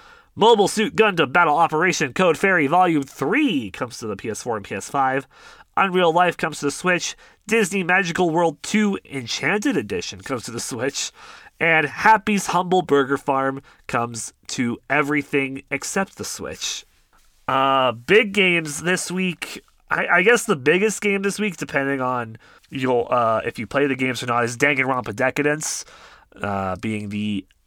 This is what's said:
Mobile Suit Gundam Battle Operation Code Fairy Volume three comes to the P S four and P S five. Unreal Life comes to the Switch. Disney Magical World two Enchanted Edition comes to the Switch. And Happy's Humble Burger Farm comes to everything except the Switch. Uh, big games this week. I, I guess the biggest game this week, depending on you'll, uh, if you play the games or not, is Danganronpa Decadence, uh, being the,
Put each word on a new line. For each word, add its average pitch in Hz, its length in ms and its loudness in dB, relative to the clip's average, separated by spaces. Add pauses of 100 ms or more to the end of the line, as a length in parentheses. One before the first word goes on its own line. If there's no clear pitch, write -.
(340)
Mobile 202 340 6
Suit 202 260 -2
Gundam 165 380 -2
Battle 160 260 4
Operation 156 560 2
Code 170 240 2
Fairy 180 300 2
Volume 165 340 4
three 151 680 -2
comes - 260 -8
to 117 80 -10
the 104 100 -6
P 110 140 -8
S 104 120 -8
four 117 140 -4
and 98 80 -8
P 113 100 -10
S 95 140 -8
five. 135 380 0 (500)
Unreal 180 360 4
Life 175 240 4
comes 156 240 -6
to 143 60 -2
the 143 40 2
Switch. - 460 -2 (300)
Disney 202 360 0
Magical 180 480 2
World 165 320 0
two 208 420 0
Enchanted 170 720 -2
Edition 98 460 -4
comes 123 220 -6
to 123 60 -8
the 113 100 -8
Switch. - 500 -4 (500)
And 160 260 2
Happy's 208 600 2
Humble 180 360 2
Burger 139 360 2
Farm 135 440 -2 (260)
comes 120 440 -4 (160)
to 120 300 -2 (100)
everything 139 840 -2
except - 440 -6
the 101 80 -10
Switch. - 600 -8 (640)
Uh, 135 440 4
big 190 420 2
games 165 480 0
this 175 280 -2
week. 185 540 -6 (260)
I, 156 160 -2
I 175 160 4
guess 226 220 4
the 208 100 2
biggest 175 460 2
game 196 220 0
this 196 160 -2
week, 202 180 -2
depending 139 440 -2
on 120 360 -4 (340)
you'll, 127 400 0
uh, 113 340 2
if 120 140 -6
you 110 80 -6
play 143 200 0
the 135 100 0
games 127 260 -4
or 123 40 -8
not, 120 180 0
is 120 120 -4
Danganronpa 131 600 0
Decadence, 147 680 -2 (580)
uh, 98 340 -4
being 107 320 -6
the, 104 380 -4 (200)